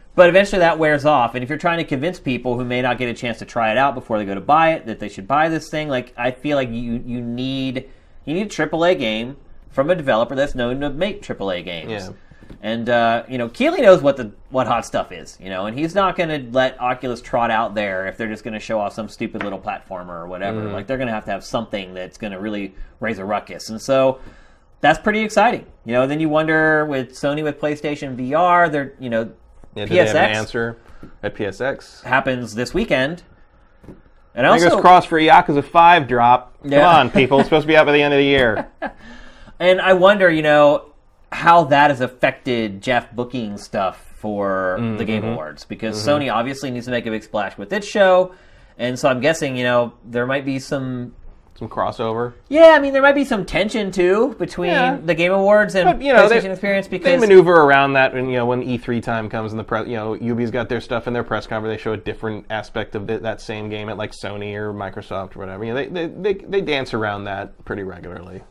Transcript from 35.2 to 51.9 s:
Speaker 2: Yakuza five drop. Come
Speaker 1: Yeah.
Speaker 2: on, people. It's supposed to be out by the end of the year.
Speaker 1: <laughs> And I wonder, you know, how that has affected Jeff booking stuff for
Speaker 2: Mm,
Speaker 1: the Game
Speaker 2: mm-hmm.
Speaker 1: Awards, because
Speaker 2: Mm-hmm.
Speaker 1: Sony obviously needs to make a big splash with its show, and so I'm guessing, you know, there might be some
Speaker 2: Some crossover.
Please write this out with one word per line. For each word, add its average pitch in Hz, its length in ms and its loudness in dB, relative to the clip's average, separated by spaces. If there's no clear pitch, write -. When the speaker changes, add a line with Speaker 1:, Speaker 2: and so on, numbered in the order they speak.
Speaker 2:
Yakuza 156 440 6
five 170 440 6
drop. 123 540 2
Come 139 100 -8
Speaker 1:
Yeah. 147 160 6
Speaker 2:
on, 123 120 2
people. 139 300 4
It's - 60 2
supposed 156 180 2
to 151 40 -10
be 156 80 4
out 151 100 8
by 147 60 2
the 147 100 4
end 147 120 2
of 139 40 4
the 143 60 4
year. 123 440 2
Speaker 1:
<laughs> - 80 -8
And 185 160 4
I 185 140 4
wonder, 190 380 6
you 156 100 0
know, 147 460 4
how 170 320 6
that 143 260 4
has 123 100 -2
affected 117 800 -4
Jeff 120 320 -2
booking 113 460 -8
stuff 95 440 -6
for 98 640 -4
Speaker 2:
Mm, 113 160 -4
Speaker 1:
the 110 80 -6
Game 107 180 -4
Speaker 2:
mm-hmm. 110 100 -4
Speaker 1:
Awards, 78 340 -12
because 107 360 -8
Speaker 2:
Mm-hmm. 147 200 0
Speaker 1:
Sony 123 120 -4
obviously 135 360 -6
needs 123 160 -10
to 127 40 -8
make 120 140 -4
a 117 60 -6
big 110 120 -6
splash 101 360 -6
with 101 120 -12
its 202 160 -6
show, 185 460 4
and 123 200 -4
so 143 120 2
I'm 123 100 -2
guessing, 139 380 -2
you 123 60 -2
know, 123 280 0
there 120 220 -4
might 135 220 -4
be 135 120 -4
some 127 560 -8
Speaker 2:
Some 110 100 -12
crossover. 113 640 -4